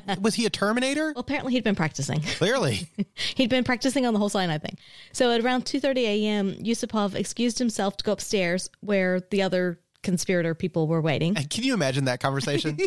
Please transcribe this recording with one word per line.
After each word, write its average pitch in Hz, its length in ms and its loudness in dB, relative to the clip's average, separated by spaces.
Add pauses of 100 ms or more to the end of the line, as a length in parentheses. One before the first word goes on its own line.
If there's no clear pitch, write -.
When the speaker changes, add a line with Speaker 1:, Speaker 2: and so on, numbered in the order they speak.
Speaker 1:
<laughs> 190 140 -4
Speaker 2:
was 208 160 2
he 233 100 0
a 202 40 0
Terminator? 262 640 0
Speaker 1:
Well, 247 80 -6
apparently 262 320 -2
he'd 247 100 2
been 202 120 2
practicing. 147 460 -2
<laughs> - 160 -4
Speaker 2:
Clearly. 170 500 0 (480)
Speaker 1:
He'd 262 140 2
been 254 140 2
practicing 254 420 0
on 233 80 2
the 208 60 2
whole 208 100 2
cyanide 175 320 0
thing. - 160 -10 (340)
So 247 200 2
at 233 120 2
around 254 220 0
two - 140 -2
thirty 262 260 2
A 208 220 2
M, 202 260 0
Yusupov 214 640 -2
excused 226 440 -2
himself 214 380 0
to - 60 -8
go 214 100 0
upstairs 185 560 0 (120)
where 185 380 2 (120)
the 196 100 2
other 180 380 0 (240)
conspirator 175 520 0
people 160 320 0
were 165 140 2
waiting. 160 340 2
Speaker 2:
And 147 140 -4
can - 140 -4
you 269 100 2
imagine 139 320 0
that 123 160 0
conversation? 143 640 -2